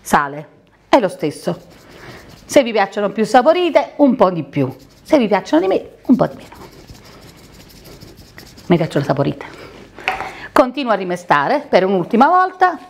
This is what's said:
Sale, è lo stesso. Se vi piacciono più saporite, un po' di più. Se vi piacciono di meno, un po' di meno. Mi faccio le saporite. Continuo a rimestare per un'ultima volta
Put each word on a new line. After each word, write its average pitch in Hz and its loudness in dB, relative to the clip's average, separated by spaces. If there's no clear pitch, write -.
Sale, 147 -4
è 311 4
lo 196 0
stesso. - -6
Se - 4
vi 233 -2
piacciono 202 -2
più 220 -2
saporite, 302 2
un 277 4
po' 185 4
di 165 -6
più. 131 -4
Se - 2
vi 233 2
piacciono 202 0
di 381 -2
meno, - -2
un 254 4
po' - 0
di - -10
meno. - -20
Mi 175 2
faccio 156 -4
le 139 -4
saporite. 143 -4
Continuo 262 -2
a 202 0
rimestare 180 -2
per 185 2
un'ultima 196 2
volta 370 0